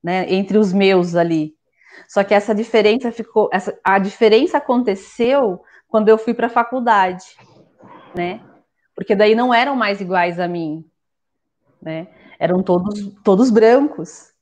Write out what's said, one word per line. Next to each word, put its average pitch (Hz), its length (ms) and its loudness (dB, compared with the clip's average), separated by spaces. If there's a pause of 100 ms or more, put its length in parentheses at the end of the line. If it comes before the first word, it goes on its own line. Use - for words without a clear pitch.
né, 180 280 -4
entre 190 260 0
os 202 160 2
meus 190 420 2
ali. 165 380 0 (560)
Só 196 160 0
que 214 80 0
essa 208 200 2
diferença 226 580 0
ficou, 214 420 -2
essa, 190 300 -6
a 196 160 2
diferença 220 580 2
aconteceu 247 1040 -2 (260)
quando 214 220 2
eu 220 80 6
fui 220 160 -4
pra 233 160 -4
faculdade, 233 760 0 (880)
né? 175 280 -8 (520)
Porque 202 220 -4
daí 208 180 4
não 240 200 0
eram 269 240 0
mais 202 240 -4
iguais 175 400 -2
a 175 60 -2
mim, 160 360 -8 (1000)
né? 160 260 -12 (300)
Eram 180 240 -2
todos, 196 520 -4 (100)
todos 208 260 2
brancos. 233 800 0 (120)